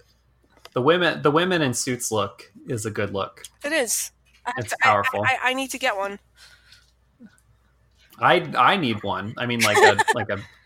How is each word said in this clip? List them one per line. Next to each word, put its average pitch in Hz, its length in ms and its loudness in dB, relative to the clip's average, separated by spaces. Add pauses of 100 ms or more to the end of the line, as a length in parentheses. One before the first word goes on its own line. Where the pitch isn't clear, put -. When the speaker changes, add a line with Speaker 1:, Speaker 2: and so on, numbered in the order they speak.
(720)
Speaker 1:
the 131 80 -2
women, 156 420 2
the 147 100 4
women 175 280 4
in 127 140 2
suits - 380 -4
look 101 400 -4 (160)
is 113 180 -6
a 110 40 -6
good 101 220 -4
look. - 300 -8 (220)
Speaker 2:
It 294 80 -6
is. 269 400 -2 (340)
I 240 80 -6
have 127 100 -8
Speaker 1:
It's - 60 -10
Speaker 2:
to, - 100 -6
I, - 60 2
Speaker 1:
powerful. 104 400 2
Speaker 2:
I, 262 160 0
I 254 120 0
need 269 180 -6
to 262 60 -8
get 240 180 -2
one. 202 240 -8 (2000)
Speaker 1:
I, 156 360 2
I 170 200 4
need 117 260 -2
one. 98 340 -6
I 120 100 -6
mean, 120 140 -2
like, 107 180 2
a, - 200 6 (100)
Speaker 2:
<laughs> - 60 0
Speaker 1:
like, 107 160 -4
a 101 80 -4 (260)